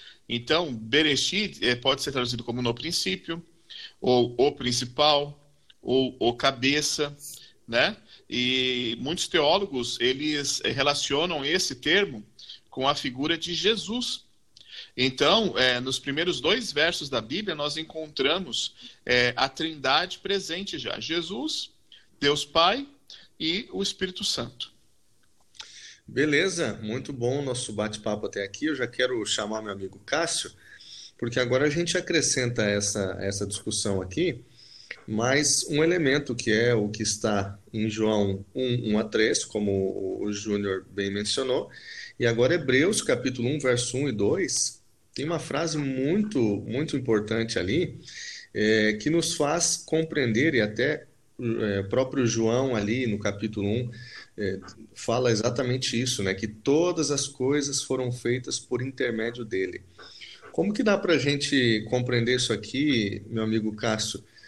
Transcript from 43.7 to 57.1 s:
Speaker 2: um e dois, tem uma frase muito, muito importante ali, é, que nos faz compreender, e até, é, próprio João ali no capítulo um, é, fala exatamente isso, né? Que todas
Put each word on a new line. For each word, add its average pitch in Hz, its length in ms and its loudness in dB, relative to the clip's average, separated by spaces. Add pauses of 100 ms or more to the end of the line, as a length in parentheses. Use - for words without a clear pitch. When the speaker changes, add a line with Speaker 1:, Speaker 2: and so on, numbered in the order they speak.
Speaker 2:
um 143 100 0
e 135 40 0
dois, 127 720 0 (320)
tem 135 120 -4
uma 165 140 0
frase 151 380 0
muito, 147 600 2
muito 113 560 2
importante 113 640 2
ali, 101 400 0 (540)
é, 107 400 4
que 107 160 -2
nos 165 260 2
faz 156 420 2
compreender, 147 760 2
e 117 60 6
até, 113 440 0 (340)
é, 110 440 0
próprio 127 420 0
João 113 500 2
ali 113 320 0
no 104 100 0
capítulo 104 500 -2
um, 123 240 -2 (460)
é, 95 220 -4 (340)
fala 120 380 0
exatamente 120 680 0
isso, 123 240 -2
né? 95 100 0
Que 107 140 -4
todas 156 640 2